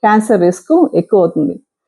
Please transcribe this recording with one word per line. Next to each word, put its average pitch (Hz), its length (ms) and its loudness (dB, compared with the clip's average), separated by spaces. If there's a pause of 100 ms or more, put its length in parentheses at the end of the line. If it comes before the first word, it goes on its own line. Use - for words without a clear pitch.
క్యాన్సర్ 214 400 0
రిస్క్ 285 540 0
ఎక్కువ 185 260 0
అవుతుంది. 160 400 -2 (280)